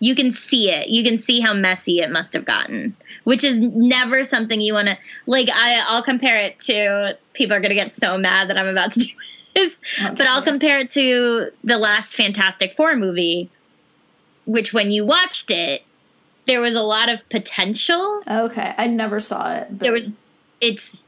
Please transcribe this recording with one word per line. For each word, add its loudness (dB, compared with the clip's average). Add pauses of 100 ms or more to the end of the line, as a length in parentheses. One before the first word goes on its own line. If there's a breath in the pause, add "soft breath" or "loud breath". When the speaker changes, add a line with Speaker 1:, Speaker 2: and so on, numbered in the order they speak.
Speaker 1:
You 2
can 0
see 0
it. -2
You 0
can 2
see 0
how 2
messy 0
it -2
must -4
have -6
gotten, -4 (280 loud breath)
which 2
is 2
never 2
something -2
you 0
wanna, 0 (300 loud breath)
like, 2
I, 4
I'll 0
compare 2
it -4
to, 0 (160)
people 0
are 0
gonna 0
get 0
so -2
mad 2
that -2
I'm 0
about 0
to 2
<laughs> -
do 2 (480 loud breath)
this, 2 (220 loud breath)
Speaker 2:
Okay. -4
Speaker 1:
but 2
I'll 2
compare 2
it -4
to 2 (120)
the 2
last 0
Fantastic 0
Four 2
movie, -2 (960)
which 0
when 2
you 0
watched 0
it, -2 (640)
there 2
was 0
a 0
lot 2
of -4
potential. -2
Speaker 2:
Okay, -2
I 0
never -2
saw -6
it, -8
but -12
Speaker 1:
There 2
was, -4 (440)
it's -2